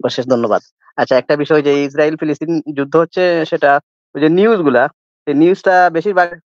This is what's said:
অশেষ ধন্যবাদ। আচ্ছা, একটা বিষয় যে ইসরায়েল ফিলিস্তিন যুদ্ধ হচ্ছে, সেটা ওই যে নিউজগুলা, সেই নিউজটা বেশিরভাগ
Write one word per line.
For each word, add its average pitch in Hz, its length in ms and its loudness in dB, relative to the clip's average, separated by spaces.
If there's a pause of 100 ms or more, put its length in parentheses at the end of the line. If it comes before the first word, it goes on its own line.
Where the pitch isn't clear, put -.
অশেষ 123 240 -6
ধন্যবাদ। 117 340 -2 (360)
আচ্ছা, 131 200 0
একটা 127 180 -2
বিষয় 147 260 0
যে 143 220 0
ইসরায়েল 151 340 -2
ফিলিস্তিন 156 440 -4 (120)
যুদ্ধ 139 220 -4
হচ্ছে, 170 500 0
সেটা 143 340 0 (360)
ওই 143 60 -8
যে 156 80 4
নিউজগুলা, 165 600 2 (380)
সেই 151 60 -2
নিউজটা 180 560 2
বেশিরভাগ 175 500 -2 (200)